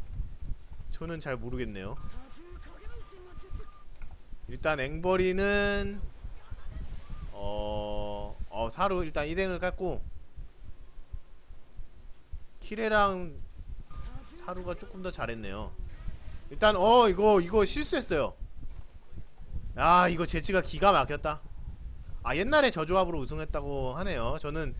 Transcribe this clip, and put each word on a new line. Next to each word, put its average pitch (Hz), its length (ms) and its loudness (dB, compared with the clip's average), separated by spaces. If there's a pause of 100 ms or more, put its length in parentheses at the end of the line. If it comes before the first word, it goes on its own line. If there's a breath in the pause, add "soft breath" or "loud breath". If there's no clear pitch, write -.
(920)
저는 165 280 -4
잘 139 160 -4
모르겠네요. 113 600 -4 (2500)
일단 139 320 -2
앵벌이는 190 1200 2 (1300)
어, 104 1000 -2 (140)
어... 113 220 -2
사루 180 320 2
일단 151 240 -2
일행을 180 320 0
깎고, 180 420 -2 (2500)
키레랑 202 720 2 (1000)
사루가 180 420 -6
조금 190 280 -10
더 180 80 -4
잘했네요. 110 600 -4 (800 loud breath)
일단 214 240 6
어, 226 320 10
이거, 202 320 8
이거 196 260 4
실수했어요. 214 680 0 (1400)
아, 175 340 8
이거 170 160 2
제치가 170 360 2
기가 185 300 6
막혔다. 147 500 2 (840)
아, 123 120 0
옛날에 262 360 6
저 160 140 0
조합으로 175 340 4
우승했다고 143 760 -2
하네요. 151 460 0
저는 151 380 -2